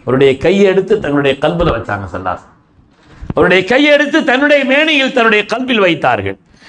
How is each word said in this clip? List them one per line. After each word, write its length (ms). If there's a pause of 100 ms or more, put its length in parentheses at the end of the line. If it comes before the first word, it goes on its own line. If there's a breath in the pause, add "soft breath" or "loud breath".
அவருடைய 360
கையை 280
எடுத்து 340
தன்னுடைய 380
கல்பில் 360
வச்சாங்க. 340
ஸல்லல்லாஹு 280
அலைஹி 80
வஸல்லம் 920
அவருடைய 300
கையை 300
எடுத்து 300
தன்னுடைய 400
மேனியில், 500
தன்னுடைய 320
கல்பில் 340
வைத்தார்கள். 580 (320 loud breath)